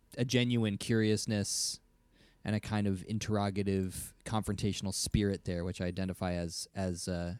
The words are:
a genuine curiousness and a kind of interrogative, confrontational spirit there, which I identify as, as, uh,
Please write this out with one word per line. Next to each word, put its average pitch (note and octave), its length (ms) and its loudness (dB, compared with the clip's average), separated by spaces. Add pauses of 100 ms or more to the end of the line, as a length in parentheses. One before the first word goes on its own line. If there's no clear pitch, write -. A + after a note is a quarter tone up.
(180)
a B2 80 2
genuine A#2+ 500 4
curiousness G#2+ 1040 2 (640)
and G#2 100 0
a G#2 60 2
kind G#2 260 0
of F#2+ 220 0
interrogative, G2+ 1040 0 (140)
confrontational G2+ 680 -2
spirit G2+ 540 0
there, F2 180 -2
which F2+ 160 -4
I F#2 60 0
identify F2+ 480 -2
as, F2 400 -4
as, F#2 340 -2
uh, F2 320 -2